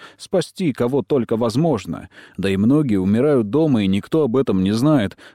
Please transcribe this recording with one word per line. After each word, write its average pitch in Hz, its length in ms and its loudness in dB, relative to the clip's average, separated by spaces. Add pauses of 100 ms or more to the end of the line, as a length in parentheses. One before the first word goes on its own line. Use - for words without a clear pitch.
(180)
спасти 175 560 -4
кого 123 300 -2
только 117 340 -2
возможно. 117 720 -2 (260)
Да 95 140 -4
и 98 80 0
многие 120 400 2
умирают 113 520 2
дома, 135 340 2
и 98 40 0
никто 101 360 0
об 120 120 0
этом 117 260 0
не 98 120 2
знает. 120 420 0 (200)